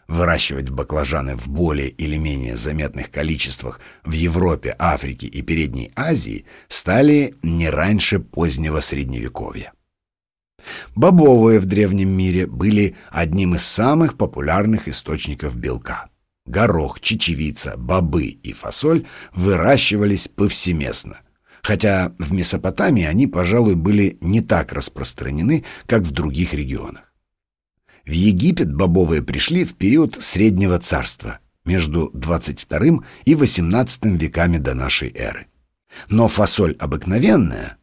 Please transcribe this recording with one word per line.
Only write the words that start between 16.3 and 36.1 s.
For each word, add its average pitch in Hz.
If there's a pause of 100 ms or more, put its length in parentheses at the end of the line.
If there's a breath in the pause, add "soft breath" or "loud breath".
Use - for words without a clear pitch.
Горох, 85
чечевица, 76
бобы 76
и -
фасоль 160 (280 loud breath)
выращивались 101
повсеместно, 80 (420 soft breath)
хотя 95
в 78
Месопотамии 92
они, 95
пожалуй, 95
были 98
не 101
так 95
распространены, 73 (220 loud breath)
как 113
в 85
других 73
регионах. 65 (920 soft breath)
В 71
Египет 90
бобовые 85
пришли 160
в -
период 139
Среднего 95
Царства, - (280)
между 82
двадцать 76
вторым 127 (200 loud breath)
и 156
восемнадцатым 110
веками 82
до 65
нашей 64
эры. 53 (640 loud breath)
Но 110